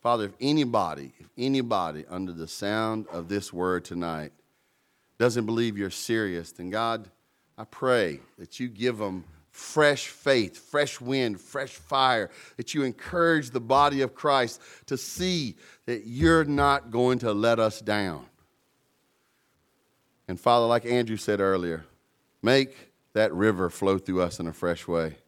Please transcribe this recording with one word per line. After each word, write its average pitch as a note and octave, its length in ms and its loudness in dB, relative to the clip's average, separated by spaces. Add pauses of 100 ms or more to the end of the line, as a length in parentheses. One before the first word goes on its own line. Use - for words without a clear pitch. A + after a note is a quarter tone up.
Father, A#2+ 240 0
if G2 160 -8
anybody, A2+ 800 0
if - 80 -20 (100)
anybody A#2 720 -2
under F2+ 220 -8
the E2 160 -10
sound A2 640 -4
of E2+ 160 -8
this G2 240 -6
word F2+ 320 -2
tonight E2+ 480 -8 (840)
doesn't A#2 300 0
believe A2+ 320 -2
you're G2 120 -4
serious, F#2+ 600 -4
then F2+ 200 -12
God, A2 380 -4 (480)
I A2 60 -16
pray G#2+ 560 0 (180)
that - 220 -18
you B2 80 -6
give A#2 320 -2
them F#2 240 -6 (300)
fresh D3 560 2
faith, A#2+ 500 0
fresh - 420 -4
wind, B2 400 -2
fresh C#3 300 -10
fire, B2+ 600 0 (260)
that - 180 -10
you D3 80 0
encourage D#3 680 0
the B2+ 100 -4
body C#3 400 4
of B2+ 120 0
Christ C3+ 480 0 (260)
to C3 120 -4
see F3 560 -4 (320)
that A2+ 180 -6
you're D#3+ 420 4
not C#3+ 440 2
going B2 300 2
to A#2 120 0
let A2+ 280 2
us A2 200 0
down. G2+ 460 -4 (2000)
And F#2 140 -8
Father, A#2+ 260 4
like A#2 180 2
Andrew A#2 320 0
said G#2 220 0
earlier, F2 460 0 (580)
make C3+ 480 2 (220)
that G#2+ 200 2
river F#2 380 2
flow G2 280 0
through F#2 240 -2
us E2+ 180 -4
in E2 80 -6
a D#2+ 40 -8
fresh E2+ 360 -4
way. D#2+ 400 -2